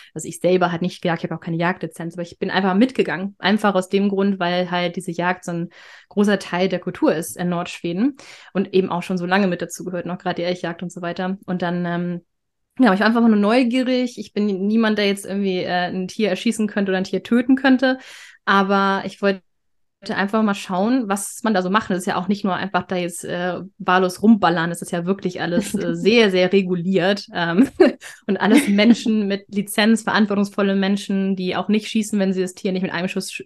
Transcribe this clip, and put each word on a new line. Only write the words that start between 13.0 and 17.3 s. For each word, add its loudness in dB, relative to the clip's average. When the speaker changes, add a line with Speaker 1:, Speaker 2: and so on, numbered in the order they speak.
Speaker 1:
war 2
einfach 2
nur 6
neugierig. 2
Ich -14
bin -2
niemand, 0
der 0
jetzt -2
irgendwie, -2
äh, -2
ein -6
Tier -2
erschießen 0
könnte -2
oder 2
ein -2
Tier -4
töten 2